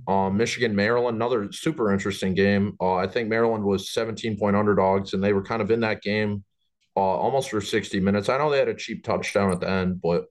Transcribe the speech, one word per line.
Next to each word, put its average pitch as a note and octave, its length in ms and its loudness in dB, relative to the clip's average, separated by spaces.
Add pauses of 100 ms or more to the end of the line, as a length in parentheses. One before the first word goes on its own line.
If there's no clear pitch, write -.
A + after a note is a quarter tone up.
Uh, F#2+ 240 2
Michigan, A2+ 460 0
Maryland, A#2 400 2
another A2+ 360 0
super A#2+ 400 0
interesting F#2+ 420 0
game. G2 460 2
Uh, F#2 140 2
I F#2 140 0
think A2+ 200 -2
Maryland A2+ 360 0
was G2 260 0
seventeen A2 480 -4
point G2+ 180 2
underdogs, G2 580 2
and F#2+ 80 -2
they G#2 100 4
were G2 100 2
kind A2+ 200 -4
of G2+ 100 -2
in A#2 80 0
that G#2+ 200 -2
game, G#2 440 -2 (520)
uh, G2 40 0
almost A2+ 500 0
for G#2+ 100 -2
sixty G2+ 380 -2
minutes. G2 300 0
I B2+ 100 2
know D3+ 120 0
they C#3 80 2
had A#2+ 100 2
a G#2+ 60 -2
cheap - 300 -10
touchdown G2 460 0
at F2+ 100 0
the F2+ 80 -4
end, F#2 320 0
but, E2+ 300 0